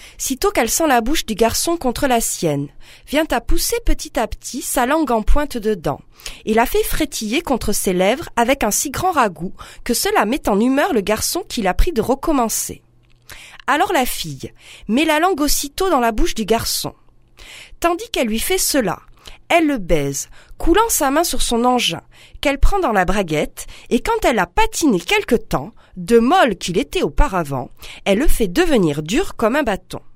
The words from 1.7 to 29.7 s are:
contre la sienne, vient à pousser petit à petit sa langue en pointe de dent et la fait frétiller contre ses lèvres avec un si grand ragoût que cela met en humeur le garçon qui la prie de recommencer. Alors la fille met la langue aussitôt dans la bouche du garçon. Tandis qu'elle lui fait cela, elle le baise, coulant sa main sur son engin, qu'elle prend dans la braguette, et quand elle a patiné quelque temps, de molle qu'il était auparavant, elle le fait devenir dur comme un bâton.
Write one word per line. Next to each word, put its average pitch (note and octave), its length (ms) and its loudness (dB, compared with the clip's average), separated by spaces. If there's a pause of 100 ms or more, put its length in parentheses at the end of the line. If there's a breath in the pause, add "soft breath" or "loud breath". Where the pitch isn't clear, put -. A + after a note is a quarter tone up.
contre C4 300 -2
la A#3+ 140 2
sienne, D3 480 -4 (400 loud breath)
vient D4+ 240 0
à A#3+ 80 0
pousser - 340 2 (100)
petit - 360 0
à G#3+ 80 -2
petit - 340 -10
sa B3 240 0
langue D4 240 0
en A3 120 2
pointe D4 360 4
de G#3+ 160 -2
dent D3+ 240 -4 (480 loud breath)
et G#3+ 80 0
la A#3 120 4
fait G#4+ 180 0
frétiller C#4 580 -4
contre A3 300 -2
ses - 200 -2
lèvres G3 440 0
avec A#3+ 260 0
un A3 80 0
si C#4 200 -4
grand F4+ 200 -2
ragoût G3 440 -2 (280 loud breath)
que A#3+ 120 -2
cela F#4+ 300 0
met C4+ 240 -2
en G3+ 120 2
humeur C#4 320 0
le A3 80 0
garçon G#3+ 480 -4
qui A#3 140 -6
la F#3 120 0
prie - 180 4
de A3+ 100 0
recommencer. - 800 -2 (840 loud breath)
Alors E4+ 260 2
la C#4 140 2
fille - 460 -8 (340 loud breath)
met B3 180 0
la D4+ 140 2
langue E4 220 0
aussitôt D4 500 -2
dans D4 80 4
la A#3 140 2
bouche A#3+ 240 0
du A3 80 -4
garçon. - 480 -4 (880 loud breath)
Tandis F4 320 -2
qu'elle C4+ 160 -2
lui A3+ 120 -4
fait F#4+ 180 -2
cela, G#3+ 400 -2 (500 loud breath)
elle D#4+ 180 4
le C#4+ 120 0
baise, D3 500 -2 (300 soft breath)
coulant G#4 300 4
sa C#4+ 220 0
main D4+ 120 2
sur D4+ 200 0
son A#3+ 220 0
engin, B3 380 0 (380 soft breath)
qu'elle C#4 180 -2
prend G4 220 6
dans C#4 120 0
la F#3+ 120 2
braguette, F3 640 -2 (220 loud breath)
et - 120 0
quand A4+ 240 -2
elle B3 160 2
a F3 60 0
patiné E4 520 2
quelque G4+ 380 0
temps, D#3+ 340 -6 (260 soft breath)
de F#3 220 2
molle C4 380 4
qu'il F3 200 -8
était D4 260 -2
auparavant, D#3+ 680 0 (340 loud breath)
elle G3+ 140 4
le D4+ 80 0
fait A#3+ 220 6
devenir F3+ 540 2
dur A#3 340 -4
comme A3+ 200 0
un D#4 60 2
bâton. F#3+ 380 -6 (160)